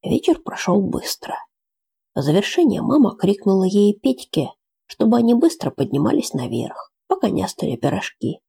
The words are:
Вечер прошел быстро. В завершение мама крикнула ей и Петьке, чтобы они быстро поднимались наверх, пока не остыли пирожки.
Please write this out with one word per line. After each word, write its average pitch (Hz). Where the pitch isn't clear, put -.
Вечер -
прошел -
быстро. -
В 139
завершение 202
мама 269
крикнула 190
ей 202
и 202
Петьке, -
чтобы 226
они 233
быстро 320
поднимались -
наверх, -
пока 370
не 185
остыли 160
пирожки. 139